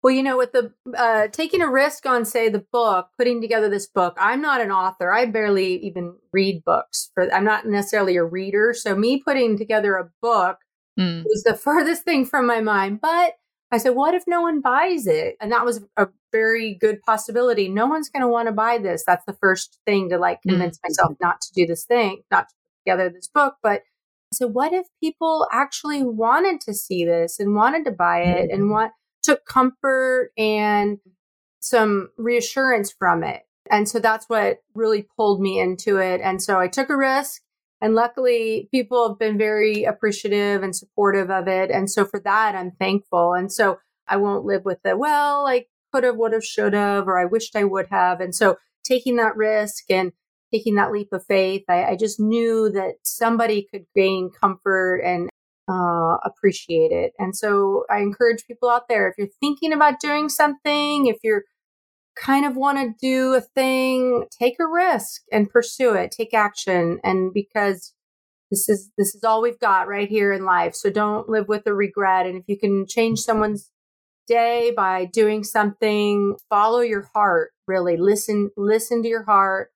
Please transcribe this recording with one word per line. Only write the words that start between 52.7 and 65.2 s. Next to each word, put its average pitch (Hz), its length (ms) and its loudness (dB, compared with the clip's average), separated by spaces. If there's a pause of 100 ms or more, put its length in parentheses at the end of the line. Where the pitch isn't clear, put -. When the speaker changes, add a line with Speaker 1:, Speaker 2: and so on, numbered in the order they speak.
Speaker 1:
that 190 300 -4
somebody 226 600 0 (100)
could 185 140 -14 (100)
gain 190 340 0
comfort 185 680 0
and, 180 320 -4 (360)
uh, 175 560 0
appreciate 170 680 0
it. 175 260 -2
And 196 160 -4
so 202 560 0
I 208 100 0
encourage 226 460 0
people 240 220 -4
out 240 180 0
there, 202 220 2
if 185 80 -4
you're 202 100 -4 (140)
thinking 294 320 -2
about 294 260 4
doing 294 300 -4
something, 294 800 0
if 226 180 2
you're 214 200 0 (720)
kind 277 280 0
of 269 120 -2
wanna 269 340 0 (100)
do 262 340 2
a 247 60 4
thing, 262 920 0
take 247 300 -2
a 330 60 2
risk 330 560 -2 (100)